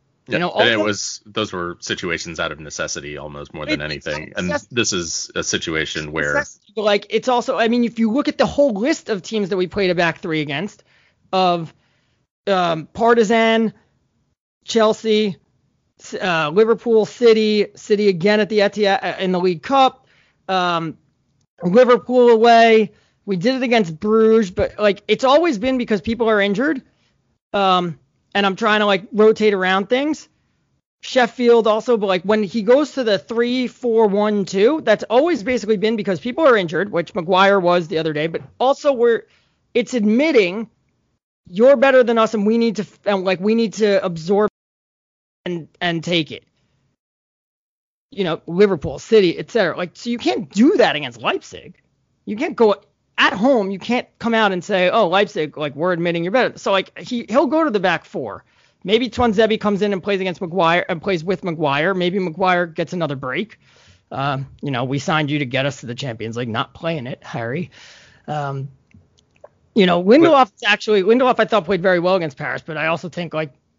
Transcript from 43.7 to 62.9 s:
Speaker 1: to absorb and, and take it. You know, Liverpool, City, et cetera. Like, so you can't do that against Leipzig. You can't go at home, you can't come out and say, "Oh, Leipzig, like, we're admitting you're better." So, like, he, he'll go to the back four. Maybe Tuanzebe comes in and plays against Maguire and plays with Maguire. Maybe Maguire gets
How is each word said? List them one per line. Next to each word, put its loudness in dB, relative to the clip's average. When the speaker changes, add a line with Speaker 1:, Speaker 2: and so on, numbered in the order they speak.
Speaker 1:
to 0
absorb -2
and, -8
and -2
take -4
it. -16
You -4
know, -4
Liverpool, 0
City, 2
et -10
cetera. 0
Like, -8
so -12
you -4
can't -4
do 4
that 2
against -10
Leipzig. -10
You -10
can't -6
go 4
at 2
home, 0
you -6
can't -4
come -2
out 2
and -4
say, 0
"Oh, 2
Leipzig, -2
like, -6
we're -2
admitting -2
you're -4
better." 0
So, -4
like, -2
he, -8
he'll 2
go 0
to 0
the -2
back 0
four. -10
Maybe 0
Tuanzebe 0
comes -2
in 0
and -6
plays -4
against -6
Maguire 0
and -4
plays -4
with -4
Maguire. -2
Maybe -2
Maguire 0
gets -8